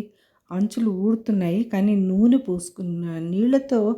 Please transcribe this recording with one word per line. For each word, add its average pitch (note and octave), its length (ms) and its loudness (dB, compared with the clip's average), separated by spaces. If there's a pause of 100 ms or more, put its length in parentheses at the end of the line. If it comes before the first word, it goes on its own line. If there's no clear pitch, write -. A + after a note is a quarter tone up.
(520)
అంచులు G#3 460 -2
ఊడుతున్నాయి, G#3 680 0
కానీ G#3 380 0
నూనె G#3+ 380 4
పూసుకున్న F3 680 -6 (200)
నీళ్ళతో A#3+ 540 0 (180)